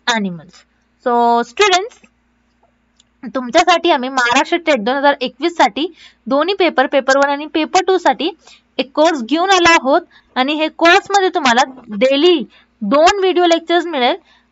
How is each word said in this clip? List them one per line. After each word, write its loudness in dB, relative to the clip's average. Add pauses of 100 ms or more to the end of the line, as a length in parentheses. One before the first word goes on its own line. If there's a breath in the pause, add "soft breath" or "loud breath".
(120)
animals. -8 (520)
So 0 (360)
students, -2 (1400)
तुमच्यासाठी 0
आम्ही 0
महाराष्ट्र -2 (100)
टेट 0
दोन -2
हजार 2
एकवीस -6
साठी 0 (400 loud breath)
दोन्ही 0
paper, 2
paper 0
one 2
आणि -6
paper -2
two 2
साठी -2 (480 soft breath)
एक -6
course 0
घेऊन -2
आलो 4
आहोत 2 (360 soft breath)
आणि -2
हे -2 (100)
कोर्समध्ये 2
तुम्हाला 0 (360)
daily 2 (440 soft breath)
दोन 2
video 0
lectures 0
मिळेल -2 (360 soft breath)